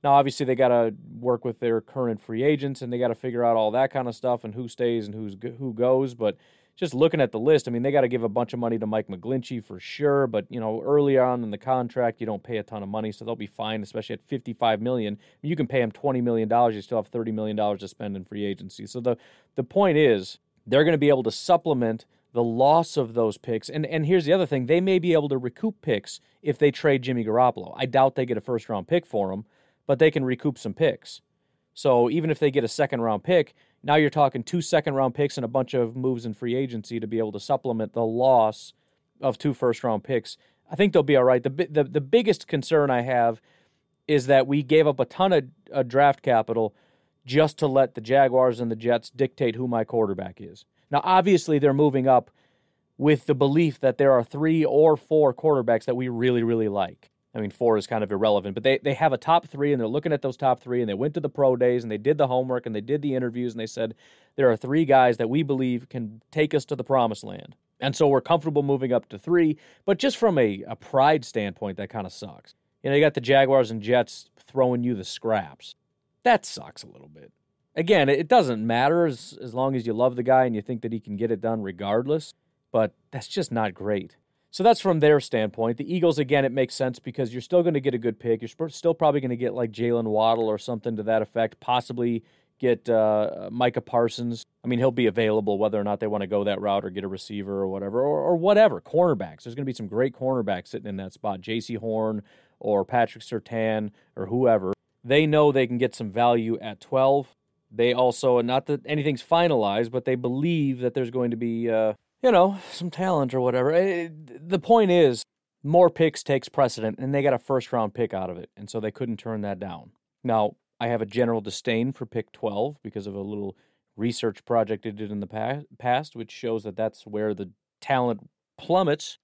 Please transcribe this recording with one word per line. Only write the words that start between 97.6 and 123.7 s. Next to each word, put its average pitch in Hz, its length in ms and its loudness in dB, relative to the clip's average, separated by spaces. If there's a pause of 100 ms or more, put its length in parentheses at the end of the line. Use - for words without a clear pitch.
or 95 60 -2
whatever, 98 340 -4
or, 147 180 0
or 170 160 0
whatever, 196 460 2
cornerbacks. 135 640 -2
There's 117 100 -12
gonna 139 100 -8
be 135 80 -4
some 110 160 -10
great 120 240 -2
cornerbacks 117 560 -4
sitting 107 200 -12
in 95 100 -8
that 95 160 -12
spot, 95 260 -6
J 110 180 -6
C 113 160 -10
Horn 110 480 -4 (380)
or 104 240 0
Patrick 117 400 -2
Surtain 110 640 -4 (240)
or 95 120 -8
whoever. 110 480 2 (280)
They 147 240 2
know 151 240 4
they 131 160 2
can 120 120 -4
get 123 160 -2
some 107 160 -8
value 117 500 0
at 104 180 -12
twelve. 135 560 0 (400)
They 120 200 2
also, 123 420 2
and 120 100 0
not 127 200 -2
that 147 180 -4
anything's 147 380 -4
finalized, 120 680 2
but 127 140 -6
they 131 100 0
believe 131 640 -2
that 123 120 -2
there's 123 180 -4
going 123 200 -2
to 117 80 -6
be, 117 320 -4
uh, 110 240 2 (280)
you 254 80 4
know, 196 280 4 (120)
some 175 200 -10
talent 156 420 -2
or 131 80 -2
whatever. 127 320 0
Eh, 175 420 0
the 156 440 -8
point 220 320 4
is, 151 340 4 (400)
more 170 240 6
picks 160 340 0
takes - 280 -2
precedent, 113 480 0
and 135 160 -4
they 139 80 0
got 139 100 2
a 123 60 0
first-round 120 560 -2
pick 113 180 -2
out 95 160 -6
of 90 80 -10
it, - 220 -16
and 104 100 -16
so 117 100 -8
they 107 120 -6
couldn't 117 260 -8
turn 110 240 -8
that 101 180 -6
down. 87 320 -14 (320)
Now, 110 340 0 (220)
I 120 100 -4
have 117 120 -2
a 110 60 -4
general 117 340 -2
disdain 113 520 -4
for - 140 -12
pick - 240 -10
twelve 113 520 -6
because 104 260 -12
of 98 80 -12
a 101 40 -10
little 101 360 -10 (400)